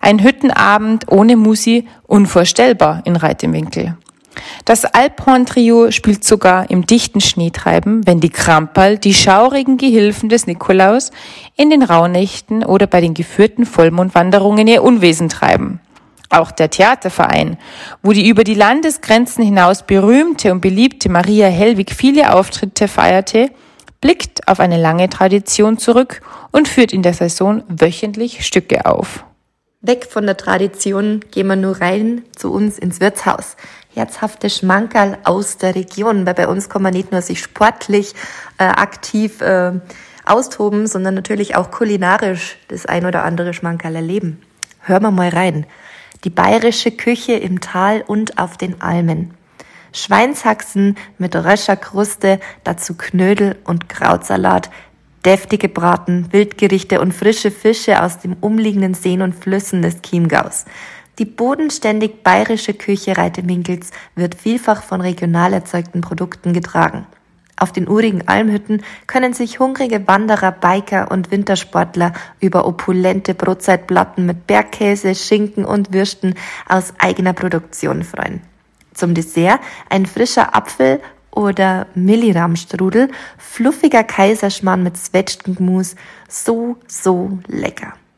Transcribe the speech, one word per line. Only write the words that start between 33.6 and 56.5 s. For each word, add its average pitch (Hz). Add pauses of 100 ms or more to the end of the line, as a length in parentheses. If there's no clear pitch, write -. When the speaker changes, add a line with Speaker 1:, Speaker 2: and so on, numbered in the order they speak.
Speaker 2:
Herzhafte 220
Schmankerl 196
aus 190
der 185
Region, 196
weil 180
bei 175
uns 190
kann 196
man 190
nicht 185
nur 180
sich -
sportlich, 208 (440)
äh, 185
aktiv, 202
äh, 180 (500)
austoben, 214
sondern 190
natürlich 202
auch 180
kulinarisch 190 (100)
das -
ein 175
oder 175
andere 175
Schmankerl 170
erleben. 165 (380)
Hören 190
wir 220
mal 180
rein. 170 (580)
Die 180
bayerische 220
Küche 233
im 185
Tal 202
und 208
auf 175
den 180
Almen. 170 (580)
Schweinshaxen 214 (220)
mit 180
röscher 190
Kruste, 196 (240)
dazu 170
Knödel 190
und 170
Krautsalat, 185 (540)
deftige 196
Braten, 175
Wildgerichte 196